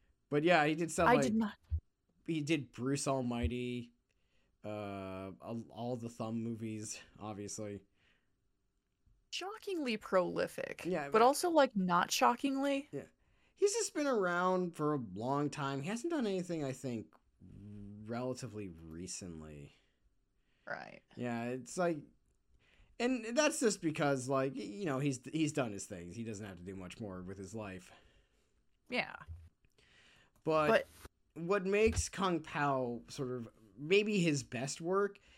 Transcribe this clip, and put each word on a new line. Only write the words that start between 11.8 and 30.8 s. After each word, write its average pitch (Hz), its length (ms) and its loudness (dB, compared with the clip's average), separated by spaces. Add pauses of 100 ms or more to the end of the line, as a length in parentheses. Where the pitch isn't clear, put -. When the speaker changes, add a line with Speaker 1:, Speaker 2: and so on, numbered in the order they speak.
Speaker 2:
shockingly. 269 840 2
Speaker 1:
Yeah. 139 80 -6 (560)
He's 403 160 4
just 453 220 -2
been 294 100 2
around 185 680 2
for 151 200 2
a 143 40 0 (160)
long 139 340 0
time. 139 320 -2
He 139 80 -6
hasn't 233 220 -4
done 285 160 0
anything, 175 380 -2
I 131 80 -2
think, 120 320 -4 (1000)
relatively 117 640 -6 (160)
recently. 80 920 -12 (920)
Speaker 2:
Right. - 300 -8 (160)
Speaker 1:
Yeah, 117 300 -4
it's 123 320 -6
like, 170 220 2 (1000)
and 240 320 0
that's 302 300 4
just 214 200 2
because, 143 460 2
like, 135 280 2
y-, - 60 -6
you 208 240 -6
know, 131 140 0
he's, 139 220 0 (100)
he's 151 220 0
done 123 180 0
his 98 140 -8
things. 87 320 -10
He 117 60 -6
doesn't 107 220 -8
have 95 120 -12
to 87 80 -16
do 95 100 -8
much 90 240 -12
more 92 260 -8
with 98 120 -10
his 98 180 -12
life. 98 380 -10 (960)
Speaker 2:
Yeah. 247 260 -4 (1300)
Speaker 1:
But 156 240 4
Speaker 2:
But 220 200 4 (480)